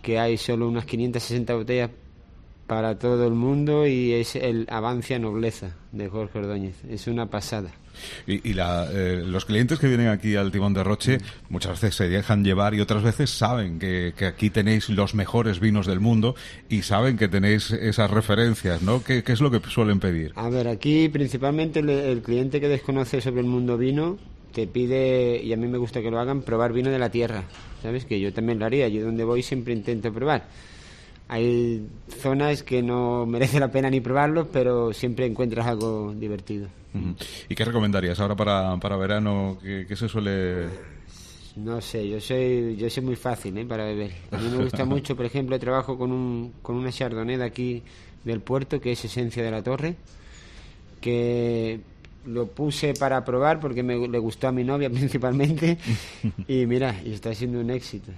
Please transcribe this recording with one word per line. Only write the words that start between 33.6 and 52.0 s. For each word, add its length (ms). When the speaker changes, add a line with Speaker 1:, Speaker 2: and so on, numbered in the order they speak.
Speaker 1:
pena 180
ni 120
probarlos, 500
pero 400
siempre 340
encuentras 400
algo 480
divertido. 540
Speaker 2:
Ujú. 220
¿Y 80
qué 80
recomendarías 560
ahora 160
para, 460
para 160
verano? 680
¿Qué, 240
qué 80
se 140
suele...? 560
Speaker 1:
No 240
sé, 300
yo 100
soy, 560
yo 140
soy 140
muy 120
fácil, 420
¿eh? 80
Para 200
beber. 260
A 80
mí 180
me 80
gusta 200
Speaker 2:
<laughs> 0
Speaker 1:
mucho, 300
por 100
ejemplo, 320
trabajo 400
con 140
un, 400
con 140
una 160
Chardonnay 460
de 80
aquí 360
del 160
puerto, 400
que 100
es 140
Esencia 360
de 100
la 120
Torre, 320
que 800